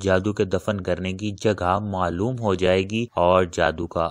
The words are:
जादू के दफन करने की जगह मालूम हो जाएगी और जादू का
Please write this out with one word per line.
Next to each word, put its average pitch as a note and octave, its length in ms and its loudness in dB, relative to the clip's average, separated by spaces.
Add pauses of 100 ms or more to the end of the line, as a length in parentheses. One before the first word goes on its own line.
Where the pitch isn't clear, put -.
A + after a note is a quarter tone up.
जादू F#2+ 320 2
के G#2 140 0
दफन F#2+ 340 -2
करने F2+ 340 -4
की G#2 160 -6 (100)
जगह F#2+ 460 2
मालूम F#2 520 -2
हो G#2 180 0
जाएगी F#2+ 500 0 (120)
और F2+ 320 4
जादू E2 360 0
का E2+ 240 -2